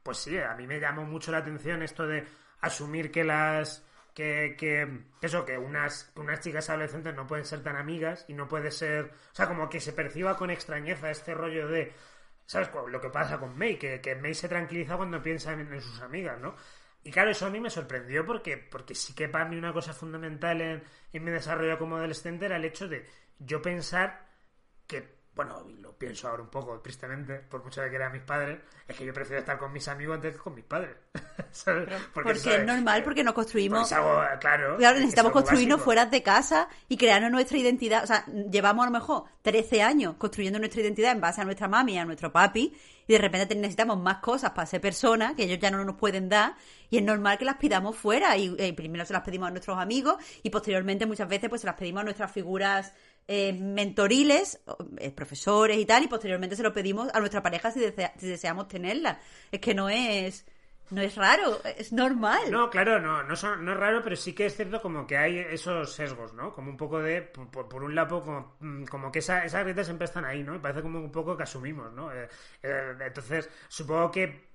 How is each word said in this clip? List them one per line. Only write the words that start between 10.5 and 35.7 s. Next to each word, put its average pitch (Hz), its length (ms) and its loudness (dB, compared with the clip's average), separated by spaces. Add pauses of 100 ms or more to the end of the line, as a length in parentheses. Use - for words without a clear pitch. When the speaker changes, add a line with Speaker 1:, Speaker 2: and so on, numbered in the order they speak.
Speaker 1:
este 160 240 -10
rollo 160 320 -4
de, 160 260 -2 (520)
¿sabes? 190 240 -4
Cu-, 127 180 -8
lo 123 120 -6
que 131 100 -8
pasa 147 300 -2
con 127 180 -10
May, 202 200 -2
que, 131 240 -8
que 131 140 -6
May 147 180 -6
se 175 160 -6
tranquiliza 175 480 -4
cuando 175 240 -6
piensa 160 320 -6
en, 151 180 -10
en 139 100 -10
sus 120 200 -14
amigas, 131 380 -8
¿no? 147 160 -10 (480)
Y 147 80 -16
claro, 196 200 4
eso 190 140 -4
a 196 40 -2
mí 208 120 -6
me 233 80 -6
sorprendió 135 560 -4
porque, 165 320 -6
porque - 380 -16
sí - 180 -8
que 156 160 -4
para 156 160 -2
mí 165 120 -6
una 170 140 -6
cosa 160 220 -6
fundamental 160 680 -6
en, 160 220 -6 (300)
en 160 100 -10
mi 170 80 -6
desarrollo 160 460 -2
como 165 200 -6
adolescente 165 500 -6
era 180 100 -2
el 160 80 -4
hecho 160 220 -8
de 143 180 -10 (340)
yo 147 220 -6
pensar 175 640 -4 (600)
que, - 300 -12 (160)
bueno, - 360 -8
y 107 80 -20
lo - 200 -20
pienso 123 300 -10
ahora 117 160 -6
un 110 60 -18
poco, 120 320 -10
tristemente, 135 580 -10
por 131 240 -14
mucho 135 200 -10
que 131 60 -4
quiera 131 180 -4
a - 20 -8
mis 131 140 -10
padres, 147 360 -4 (280)
es - 100 -14
que 131 80 -10
yo 131 80 -8
prefiero 135 260 -6
estar 139 180 -4
con 139 140 -8
mis 143 160 -10
amigos 147 280 -6
antes 156 180 -6
que - 60 -18
con 160 160 -12
mis 113 100 -18
padres, 151 300 -6 (180)
<laughs> - 380 -12
¿sabes? 170 340 -2
Speaker 2:
Pero 190 120 -6 (160)
Speaker 1:
Porque 220 200 2
Speaker 2:
porque 214 60 -2
Speaker 1:
eso 240 160 2
Speaker 2:
es 214 100 4
normal, 233 340 4
Speaker 1:
eh, 220 40 2
Speaker 2:
porque 269 200 2
nos 226 100 4
construimos 220 460 2 (100)
Speaker 1:
porque - 40 0
es 156 60 6
algo, 147 400 4
claro, 147 380 4
Speaker 2:
Claro, 240 180 10
Speaker 1:
es 277 60 4
Speaker 2:
necesitamos 233 280 8
Speaker 1:
algo 269 100 6
Speaker 2:
construirnos 269 380 6